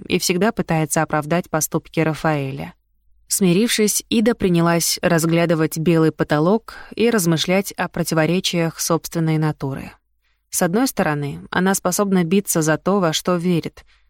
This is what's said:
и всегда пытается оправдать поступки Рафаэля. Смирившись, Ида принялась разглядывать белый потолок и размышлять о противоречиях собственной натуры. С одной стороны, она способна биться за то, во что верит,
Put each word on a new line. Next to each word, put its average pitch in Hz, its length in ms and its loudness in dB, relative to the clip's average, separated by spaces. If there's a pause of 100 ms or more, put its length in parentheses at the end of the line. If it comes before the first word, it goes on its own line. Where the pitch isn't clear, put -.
и 180 120 0
всегда 180 320 0
пытается 160 500 -2
оправдать 156 480 -2
поступки - 500 -4
Рафаэля. 151 760 -2 (520)
Смирившись, 202 840 2
Ида 226 260 2
принялась 170 640 2
разглядывать 165 800 2
белый 160 320 4
потолок 160 640 0 (200)
и 226 140 2
размышлять 185 600 0
о 185 160 -6
противоречиях 165 920 -2
собственной 160 600 -2
натуры. 151 540 -4 (580)
С - 100 -2
одной 185 260 0
стороны, 151 520 -2 (100)
она 185 240 0
способна 190 500 0
биться 175 380 0
за 156 160 2
то, 196 220 0
во 165 140 0
что 180 240 -2
верит, 170 460 -2 (260)